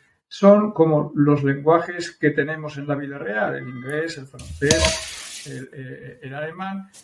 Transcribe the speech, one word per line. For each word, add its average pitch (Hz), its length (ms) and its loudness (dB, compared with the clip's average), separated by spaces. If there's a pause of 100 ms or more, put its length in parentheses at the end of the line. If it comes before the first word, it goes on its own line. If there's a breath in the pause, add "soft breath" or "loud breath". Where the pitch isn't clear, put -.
(280)
son 208 440 6
como 151 440 2
los 147 280 4
lenguajes 165 680 0
que 151 200 0
tenemos 151 460 -4
en 143 100 -10
la 143 80 -2
vida 143 240 -8
real, 202 360 -4
el 135 120 -10
inglés, 143 500 -8
el 131 80 -16
francés, - 1200 -2
el, 135 260 -14
eh, 131 500 -16
el 135 100 -14
alemán. 175 560 -10 (140)